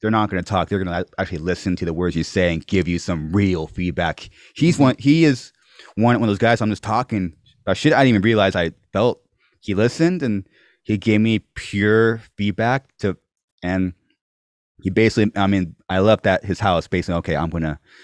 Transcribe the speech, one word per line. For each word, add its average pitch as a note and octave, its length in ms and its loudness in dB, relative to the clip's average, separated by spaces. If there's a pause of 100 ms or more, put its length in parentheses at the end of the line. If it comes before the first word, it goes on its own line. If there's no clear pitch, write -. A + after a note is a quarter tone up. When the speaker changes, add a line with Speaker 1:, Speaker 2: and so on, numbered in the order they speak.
Speaker 1:
they're G#2+ 100 0
not A2 180 2
gonna F#2 140 -4
talk. F2 260 -2
They're G2+ 140 -2
gonna F2 180 -4
a-, - 200 -8
actually F2+ 180 -6
listen F2+ 380 -4
to - 80 -6
the E2 80 -4
words E2+ 220 -2
you D#2+ 80 -2
say F2 300 0
and E2 120 -8
give F2+ 220 0
you F2 120 -2
some D#2+ 340 -6
real F#2 340 0
feedback. F2 640 -6 (260)
He's E3 200 2
Speaker 2:
Mm-hmm. C#3+ 80 4
Speaker 1:
one, C3 160 4
he D#3+ 260 4
is C3+ 260 0 (440)
one, A#2 240 4
one G#2+ 40 0
of A#2 60 2
those G2+ 80 2
guys. A2+ 240 2
I'm G#2+ 80 0
just G2+ 140 -6
talking G#2+ 520 -4 (300)
about F#2+ 120 0
shit D#3 160 2
I C3+ 100 4
didn't C3+ 60 6
even G#2+ 120 4
realize G#2 340 2
I E2+ 160 -2 (220)
felt. A2+ 280 -2 (380)
He - 140 -6
listened, D#3+ 480 0
and G#2+ 260 -4 (360)
he G#2+ 160 -2
gave G#2+ 200 2
me A2 200 2 (160)
pure A2 680 0 (160)
feedback A2 640 -4
to, G2 180 -4 (460)
and F#2 300 -2 (880)
he F#2+ 80 -2
basically, G#2+ 440 2
I G2 120 0
mean, F#2 280 0 (140)
I F#2 100 0
left G#2 260 4
that, F#2+ 200 0
his F#2+ 140 -4
house, F2+ 280 0
basically, F2 280 -4
"Okay, E2 200 -4
I'm D#2+ 140 -2
gonna, D#2+ 300 -6 (240)